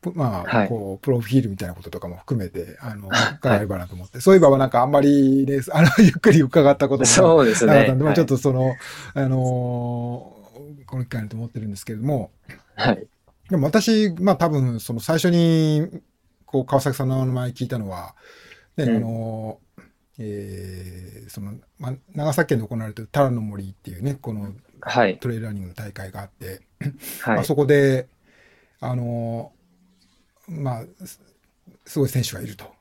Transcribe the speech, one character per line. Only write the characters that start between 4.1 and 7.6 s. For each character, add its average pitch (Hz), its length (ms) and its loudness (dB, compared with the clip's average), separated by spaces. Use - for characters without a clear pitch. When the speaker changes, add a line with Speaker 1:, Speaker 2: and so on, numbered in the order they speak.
Speaker 1:
そ 185 120 6
う 196 40 10
い - 20 10
え - 20 10
ば、 143 180 8
な 135 100 2
ん - 20 -2
か、 120 120 2
あ 127 40 4
ん 139 60 -2
ま 143 100 4
り 139 440 4
ね、 139 140 -2
あ 156 100 4
の、 165 80 8
<laughs> 226 40 10
ゆ 185 60 10
っ - 40 2
く - 180 4
り 160 100 8
伺 143 280 4
っ 139 60 6
た 139 140 0
こ 135 60 2
と 127 60 0
も 131 40 2
Speaker 2:
そ 165 380 6
う - 20 6
で 110 100 2
す 117 100 0